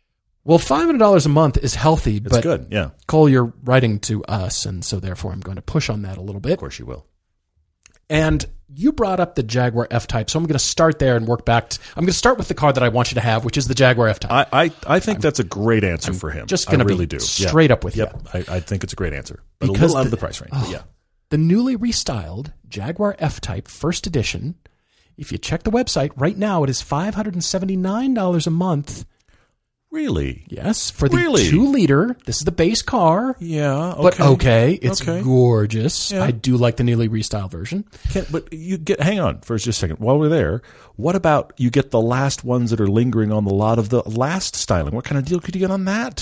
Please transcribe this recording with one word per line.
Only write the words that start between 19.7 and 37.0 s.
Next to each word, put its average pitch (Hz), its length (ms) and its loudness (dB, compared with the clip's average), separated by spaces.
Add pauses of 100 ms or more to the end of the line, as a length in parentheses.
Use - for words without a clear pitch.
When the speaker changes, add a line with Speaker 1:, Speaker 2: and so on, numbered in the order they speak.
Speaker 1:
Because 156 200 4
Speaker 2:
a 139 40 2
little - 20 -
out 131 80 2
of 117 40 0
Speaker 1:
the, 113 60 -2
Speaker 2:
the - 40 -2
price - 200 -8
range, - 140 -14
Speaker 1:
oh, 135 100 -2
Speaker 2:
but - 80 -8
yeah. 76 100 -10 (480)
Speaker 1:
the 151 80 0
newly 220 380 2
restyled 139 760 -6 (160)
Jaguar 175 520 -4
F-Type - 480 -6
first - 400 -6
edition, 151 480 -4 (600)
if 151 140 -14
you - 80 -6
check - 240 -6
the 220 80 -2
website 202 460 0
right 165 200 0
now, 190 280 0
it 135 60 0
is 123 120 -4
five 180 320 -4
hundred 208 200 -4
and 175 100 -4
seventy-nine 190 720 -2
dollars 180 340 0
a - 20 0
month. 165 540 -2 (840)
Speaker 2:
Really? 269 580 -4
Speaker 1:
Yes, - 420 -4
for - 180 2
the - 80 2
Speaker 2:
Really? 269 320 4
Speaker 1:
two 190 200 4
liter. 214 480 4 (100)
This 120 120 -4
is - 60 -6
the 180 60 0
base 170 320 0
car. 214 560 2
Speaker 2:
Yeah, 156 580 -2
Speaker 1:
But 175 180 4
Speaker 2:
okay. 165 100 0
Speaker 1:
okay, 127 480 6 (100)
it's 127 180 -2
Speaker 2:
Okay. 170 220 -4
Speaker 1:
gorgeous. 117 880 2
Speaker 2:
Yeah. 196 140 0
Speaker 1:
I 135 80 2
do 123 240 0
like 117 220 2
the 127 40 2
newly 117 260 2